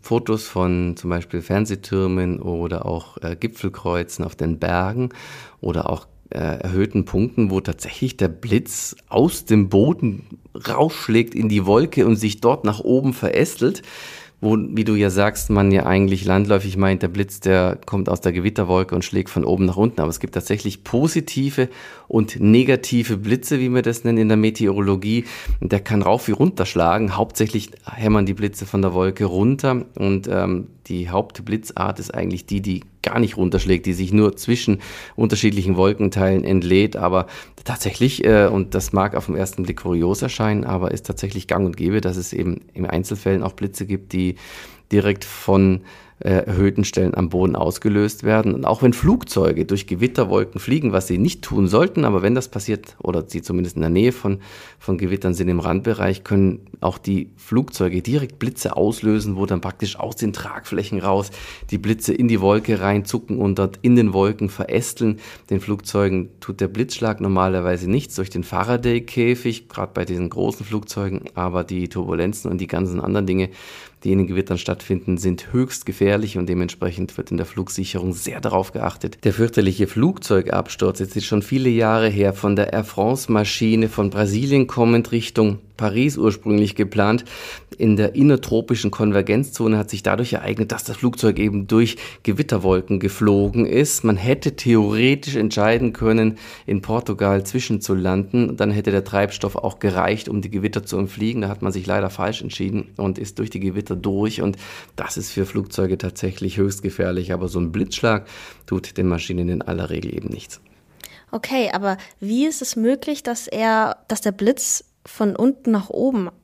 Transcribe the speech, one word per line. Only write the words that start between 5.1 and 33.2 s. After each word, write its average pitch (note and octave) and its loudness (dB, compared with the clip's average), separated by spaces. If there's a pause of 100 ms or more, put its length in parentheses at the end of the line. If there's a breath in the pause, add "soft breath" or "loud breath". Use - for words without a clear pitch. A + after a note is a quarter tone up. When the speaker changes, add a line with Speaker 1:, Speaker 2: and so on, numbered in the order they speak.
Speaker 1:
oder E2+ -2
auch, - -6 (220)
äh, - -8
erhöhten F#2 -2
Punkten, G#2+ 0
wo F#2+ 2
tatsächlich - -6
der F#2+ 2
Blitz - -2 (140)
aus C#3 2
dem G#2 4
Boden G#2+ 2 (160)
rausschlägt B2 0
in G#2+ 0
die G#2 2
Wolke A2+ 4
und A2+ 6
sich G#2 -2
dort A#2+ 4
nach G#2 0
oben C3 2
verästelt. - 0 (600 loud breath)
Wo, G#2+ 4
wie A2 -2
du G#2 2
ja G2+ 4
sagst, G2+ 0
man G2+ 6
ja F#2+ 6
eigentlich F#2+ 4
landläufig G2 2
meint, F#2+ 2
der F#2+ 0
Blitz, G2 -4
der F#2 4
kommt G2 -2
aus F2+ 0
der F2+ 0
Gewitterwolke F#2 0
und F2+ -2
schlägt F#2+ -2
von D#2+ -2
oben F#2 2
nach F2+ 2
unten. A2 2
Aber D#2 0
es - -8
gibt - -8
tatsächlich G2+ -4
positive C#3 -2 (400 loud breath)
und G#2+ 0
negative A#2+ 4
Blitze, A#2 0
wie B2+ 0
wir B2 2
das A2+ -2
nennen A#2 2
in A2 4
der G#2+ 6
Meteorologie. G#2 2 (380 loud breath)
Und F#2 -2
der G2 4
kann G#2 0
rauf G2 2
wie G#2+ 2
runter D3+ 2
schlagen. F#2+ 2
Hauptsächlich A2 -2 (140)
hämmern G#2+ 2
die G2 -2
Blitze G2+ -6
von G2 0
der F#2 2
Wolke F#2+ 0
runter. A#2+ 0 (100)
Und, G2 0
ähm, F#2 -2 (200)
die F2 -6
Hauptblitzart G2 -4
ist - -10
eigentlich F#2 -4
die, G2 -4
die F#2+ -4 (180)
gar A2 -2
nicht A2+ 0